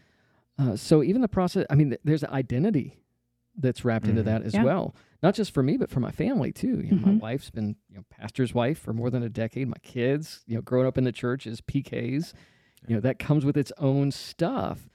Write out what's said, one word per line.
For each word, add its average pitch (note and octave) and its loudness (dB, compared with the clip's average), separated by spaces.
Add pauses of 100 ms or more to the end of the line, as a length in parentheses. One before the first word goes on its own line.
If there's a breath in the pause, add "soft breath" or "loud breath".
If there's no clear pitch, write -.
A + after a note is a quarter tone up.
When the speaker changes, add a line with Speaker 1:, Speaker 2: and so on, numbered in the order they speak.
(580 soft breath)
Speaker 1:
Uh, C3 2
so D3+ 6
even G3 2
the A#3+ 2
process, F3+ 0
I D3 0
mean, D3 6
th-, - -4
there's D3 2
an - -8
identity C3+ -2 (600)
that's B2+ -2
wrapped A2+ 0
into A2 2
Speaker 2:
Mm-hmm. G#2+ 0
Speaker 1:
that A2 0
as G#2 -4
Speaker 3:
Yeah. A2 4
Speaker 1:
well. D#3 0 (280 soft breath)
Not G3 4
just G#3+ -2
for C#3 2
me, D3 2
but - -2
for C3 -2
my A2+ -4
family G#3 0
too. - -2
You - 0
know, F#3+ 6
my G3 6
Speaker 3:
Mm-hmm. G#3 6
Speaker 1:
wife's C3 -4
been, G#2+ -6 (140)
you F#2+ -20
know, - -20
pastor's - -4
wife B2 0
for - -8
more A#2+ -2
than B2 -2
a A#2 -4
decade. A2+ -4
My A2+ -6
kids, C3+ -2
you A#2 -4
know, A2 -2
growing B2+ 2
up B2+ 0
in B2+ 2
the B2 0
church B2 -4
as A2+ -10
P - -4
Ks. B2 -4 (560 soft breath)
You A2+ 2
know, G#2+ 0
that B2+ 0
comes C#3+ 2
with C#3+ 2
its - -2
own C#3 2
stuff. - -6